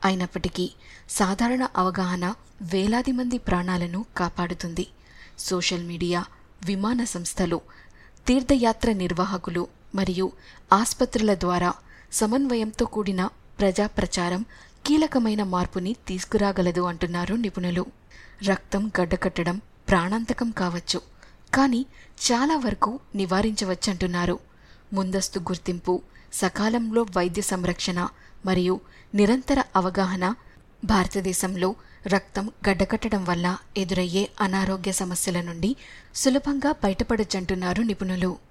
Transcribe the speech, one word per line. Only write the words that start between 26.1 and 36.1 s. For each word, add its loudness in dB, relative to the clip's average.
సకాలంలో 0
వైద్య 0
సంరక్షణ -2
మరియు 2
నిరంతర 4
అవగాహన 0
భారతదేశంలో 0
రక్తం -2
గడ్డకట్టడం 0
వల్ల 0
ఎదురయ్యే 0
అనారోగ్య 0
సమస్యల -2
నుండి -2